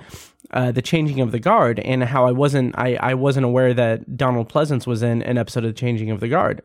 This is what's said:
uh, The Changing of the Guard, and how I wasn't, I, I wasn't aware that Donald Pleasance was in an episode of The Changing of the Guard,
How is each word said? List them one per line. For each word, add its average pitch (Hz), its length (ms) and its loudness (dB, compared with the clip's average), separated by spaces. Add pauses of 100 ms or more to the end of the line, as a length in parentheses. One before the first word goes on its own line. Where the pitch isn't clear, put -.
(540)
uh, 123 180 0
The 123 100 -2
Changing 151 400 0
of 117 100 0
the 117 80 -2
Guard, 135 400 2
and 127 240 0
how 127 220 2
I 123 80 4
wasn't, 135 440 0
I, 123 200 0
I 127 160 0
wasn't 135 320 0
aware 123 280 2
that 117 440 -2
Donald 123 320 0
Pleasance 147 360 0
was 117 160 -2
in 117 200 0
an 123 160 -2
episode 113 260 -4
of 113 100 -2
The - 60 -16
Changing 110 320 -2
of 104 80 -4
the 113 80 -4
Guard, - 380 0